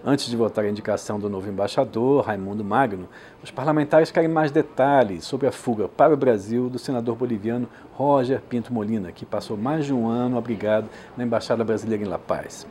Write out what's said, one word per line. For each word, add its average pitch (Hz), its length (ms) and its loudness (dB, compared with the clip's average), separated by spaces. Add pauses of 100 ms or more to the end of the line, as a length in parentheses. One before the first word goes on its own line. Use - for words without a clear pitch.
Antes 143 220 2
de 120 100 -4
votar 110 280 0
a 104 40 0
indicação 104 520 -4
do 101 100 -4
novo 98 180 -6
embaixador, 110 760 0
Raimundo 101 400 -6
Magno, 101 440 0 (340)
os - 100 -18
parlamentares 151 580 4
querem 170 180 2
mais 156 220 2
detalhes 135 760 2
sobre 135 220 -2
a 123 60 2
fuga 107 340 -2
para 151 260 4
o 147 40 6
Brasil 120 520 2
do 123 100 -6
senador 120 360 -2
boliviano 117 540 -2 (240)
Roger 135 480 2
Pinto 120 340 -6
Molina, 107 380 -2
que - 120 -16
passou 104 320 -6
mais 143 300 -2
de 143 80 -2
um 117 140 0
ano 123 280 0
abrigado 107 520 0 (280)
na 120 60 -6
Embaixada 117 400 0
Brasileira 107 400 0
em 101 60 -4
La 85 100 -4
Paz. - 520 -6